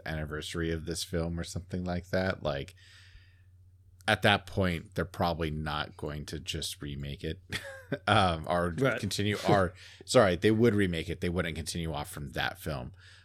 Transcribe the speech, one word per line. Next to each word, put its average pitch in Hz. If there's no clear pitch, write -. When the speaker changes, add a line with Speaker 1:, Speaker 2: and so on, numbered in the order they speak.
Speaker 1:
anniversary 78
of 80
this 82
film 85
or 85
something 90
like 87
that. 95
Like, 69
at 107
that 101
point, 90
they're 85
probably 85
not 76
going 73
to 82
just -
remake 69
it, 78
<laughs> -
um, 104
or 87
Speaker 2:
Right. 120
Speaker 1:
continue, 104
Speaker 2:
<laughs> -
Speaker 1:
or, 98
sorry, 101
they 107
would 110
remake 85
it. 82
They 92
wouldn't 85
continue 80
off 71
from 71
that -
film. 67